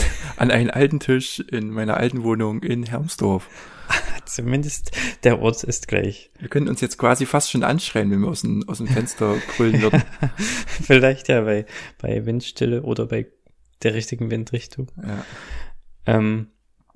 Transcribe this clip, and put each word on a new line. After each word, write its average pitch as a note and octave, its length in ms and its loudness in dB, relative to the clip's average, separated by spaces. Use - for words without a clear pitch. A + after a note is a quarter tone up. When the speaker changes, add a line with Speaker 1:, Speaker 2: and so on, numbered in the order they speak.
Speaker 1:
<laughs> D3 180 -10
an - 160 4
einem A#2 200 4
alten C#3+ 280 4
Tisch C3 400 0
in A2 300 -6
meiner A2 260 -2
alten B2 280 0
Wohnung A2 380 0
in A#2+ 220 -2
Hermsdorf. A2+ 640 -2
Speaker 2:
<laughs> - 380 -2
Zumindest C#3+ 680 -4
der A#2+ 180 6
Ort A2+ 220 0
ist - 240 -6
gleich. G2 420 -2
Speaker 1:
Wir B2+ 100 -10
könnten C#3+ 180 0
uns B2 140 -4
jetzt B2 160 -2
quasi B2+ 280 4
fast - 260 0
schon B2 120 2
anschreien, A2 480 0
wenn G2 80 2
wir G#2 80 2
aus - 140 -4
dem, G#2+ 260 -2
aus - 120 -6
dem A2+ 80 -4
Fenster A2+ 500 0
<laughs> - 80 -10
brüllen A2+ 260 4
würden. A2 220 6
Speaker 2:
<laughs> C#3+ 160 -2
Vielleicht C3+ 920 4
ja, B2+ 100 4
bei, G#2+ 260 2
bei G#2+ 240 -2
Windstille A#2+ 580 -2
oder A2+ 220 -2
bei A2+ 220 -4
der A2+ 100 2
richtigen A2+ 360 -4
Windrichtung. A#2 640 -6
Speaker 1:
Ja. G#2 220 -8
Speaker 2:
Ähm, A2 420 0